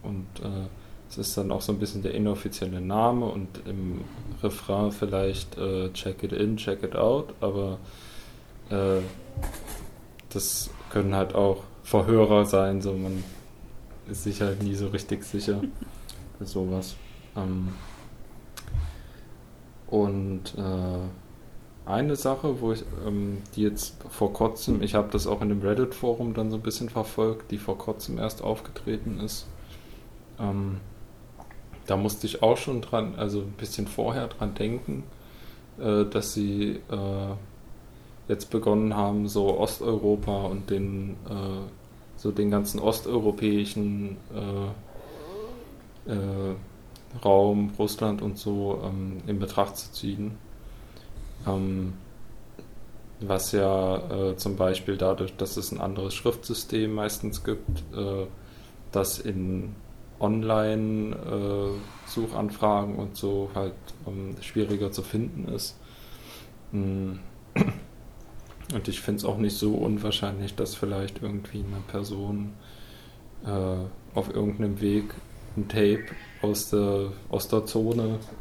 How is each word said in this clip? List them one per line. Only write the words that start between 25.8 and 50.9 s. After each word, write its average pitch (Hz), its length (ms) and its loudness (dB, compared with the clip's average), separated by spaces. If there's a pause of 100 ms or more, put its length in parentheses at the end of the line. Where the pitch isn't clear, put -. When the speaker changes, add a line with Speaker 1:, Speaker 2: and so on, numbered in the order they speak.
Speaker 1:
dann 110 180 0
so 110 60 0
ein 110 60 -2
bisschen 113 260 -2
verfolgt, 110 600 0
die 104 80 -2
vor 98 180 0
kurzem - 420 -4
erst 110 240 -2
aufgetreten 110 800 -2
ist, - 260 -4 (920)
ähm, 98 380 0 (1080)
da 95 120 4
musste 104 280 2
ich - 160 -2
auch 113 140 8
schon 127 240 -2
dran, 110 360 0
also 104 240 0
ein 101 180 -4
bisschen 104 280 -4
vorher 113 420 0
dran 104 260 -2
denken, 107 480 -2 (760)
äh, 104 280 6
dass 107 260 0
sie, 104 480 2 (100)
äh, 98 440 -2 (920)
jetzt - 220 0
begonnen 107 460 4
haben, 104 320 2
so 98 300 4
Osteuropa 104 880 2
und 98 240 -2
den, 98 400 0 (180)
äh, 98 400 -4 (480)
so 107 160 0
den 101 180 4
ganzen 101 300 2
osteuropäischen, 104 1400 2 (1900)
äh, - 60 -2
äh, 98 420 0 (680)
Raum, 104 560 8
Russland 104 440 2
und 104 160 -2
so, 101 440 0
ähm, 95 440 -2
in 101 120 0
Betracht 98 380 2
zu - 160 -10
ziehen. 104 460 -4 (1080)